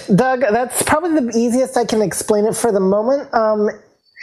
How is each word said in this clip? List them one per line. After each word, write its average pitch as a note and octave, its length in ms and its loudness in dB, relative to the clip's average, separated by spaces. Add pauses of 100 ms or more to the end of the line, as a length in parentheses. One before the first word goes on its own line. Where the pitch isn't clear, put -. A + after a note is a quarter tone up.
(160)
Doug, B3+ 260 2
that's A#3+ 420 -2
probably D#4 360 0
the A#3 200 -2
easiest B3 400 0
I A#3+ 80 0
can A3 160 0
explain G#3 420 0
it G#3+ 100 0
for - 160 0
the G3+ 100 2
moment. A3 520 0
Um, G#3+ 380 0 (520)